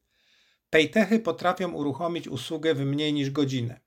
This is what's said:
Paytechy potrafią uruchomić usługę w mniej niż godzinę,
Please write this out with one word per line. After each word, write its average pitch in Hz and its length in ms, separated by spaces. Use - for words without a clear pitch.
Paytechy 185 480
potrafią 180 540
uruchomić 156 560
usługę 156 460
w 139 100
mniej 147 280
niż 139 180
godzinę, 131 560